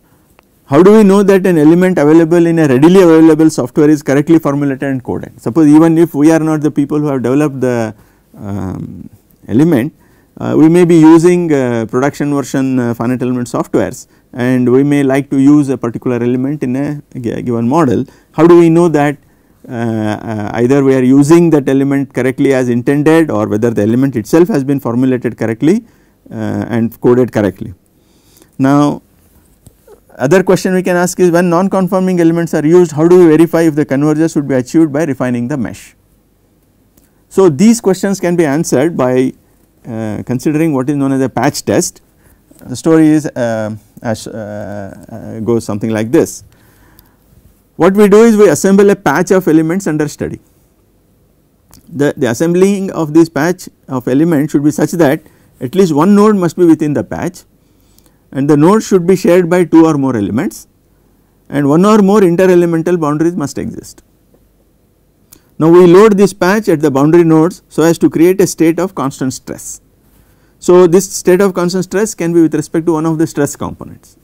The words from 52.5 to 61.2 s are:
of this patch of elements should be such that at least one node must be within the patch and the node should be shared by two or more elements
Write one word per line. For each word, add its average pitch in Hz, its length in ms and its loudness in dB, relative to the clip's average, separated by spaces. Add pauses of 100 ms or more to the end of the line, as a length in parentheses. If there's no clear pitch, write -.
of 151 220 -6
this 165 140 4
patch 165 420 -4 (180)
of 131 200 -6
elements 151 440 0
should 143 120 -2
be 151 80 2
such - 200 -4
that 160 300 0 (380)
at 127 140 -10
least 175 200 -2
one 170 200 2
node 208 220 4
must 175 220 -4
be 175 80 2
within 156 280 2
the 113 100 -4
patch 127 400 -10 (920)
and 139 160 -4
the 151 60 0
node 185 280 2
should 180 240 -2
be 185 80 2
shared 175 340 0
by 180 140 0
two 160 220 4
or 160 120 0
more 135 180 -2
elements 104 520 -6 (840)